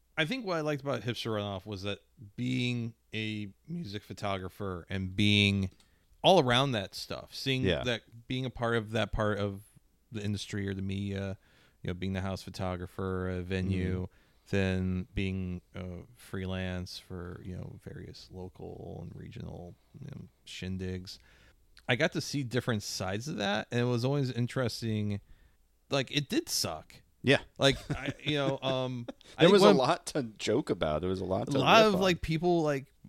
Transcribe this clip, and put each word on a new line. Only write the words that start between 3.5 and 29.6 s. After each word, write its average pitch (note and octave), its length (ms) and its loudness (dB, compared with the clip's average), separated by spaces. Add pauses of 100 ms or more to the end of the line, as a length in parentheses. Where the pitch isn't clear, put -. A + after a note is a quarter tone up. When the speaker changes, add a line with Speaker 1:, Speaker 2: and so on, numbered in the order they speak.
Speaker 1:
music D3 360 -8
photographer F#2+ 880 -6
and F#2+ 260 -2
being G2+ 540 6 (540)
all F3 160 10
around B2+ 320 4
that G2 240 -4
stuff, - 360 -10
seeing C3 300 -2
Speaker 2:
Yeah. E2+ 220 2
Speaker 1:
that, A#2 160 -2 (260)
being C3 200 -2
a B2 40 -2
part A#2 260 0
of G#2+ 160 -2
that A2 200 0
part G#2+ 260 2
of G2 220 -2 (500)
the G#2+ 140 -6
industry G2+ 420 -2
or G2 80 -2
the F#2+ 80 -4
media, G2 540 -4 (460)
you - 60 -6
know, F2+ 60 -4
being F#2 200 -4
the F#2 80 -2
house F#2+ 200 -4
photographer, F#2 880 -4
a F2+ 120 -4
venue, F#2 600 0
Speaker 2:
Mm-hmm. - 520 -8
Speaker 1:
then F#2 580 2
being F#2 460 -2 (140)
a F#2 80 -10 (340)
freelance F#2 840 -6
for, F2 460 -12
you F2+ 120 -8
know, F#2+ 280 -10
various - 480 -14
local F2+ 720 -12
and - 180 -12
regional, - 540 -12 (260)
you - 80 -14
know, - 140 -14 (240)
shindigs. F#2 720 -8 (720)
I B2+ 80 2
got D3 160 0
to D#3 80 -2
see C#3+ 220 -4
different A#2 400 -2
sides G#2 460 -6
of D#3 80 -6
that, G#2+ 340 0
and A#2+ 100 0
it A#2+ 40 2
was B2 200 0
always C3+ 260 2
interesting. A2+ 920 -2 (680)
Like, C#3 200 0
it C#3+ 180 -2
did D#4+ 200 -2
suck. - 460 -4 (280)
Speaker 2:
Yeah. C3 160 6 (200)
Speaker 1:
Like, C#3 180 4 (140)
I, C#3 220 -4 (100)
you D3+ 160 -2
know, C3+ 200 0
Speaker 2:
<laughs> - 40 -12
Speaker 1:
um, B2+ 440 -4 (300)
I C3 60 6
Speaker 2:
There E3 60 10
Speaker 1:
think F#3+ 40 10
Speaker 2:
was G3+ 100 10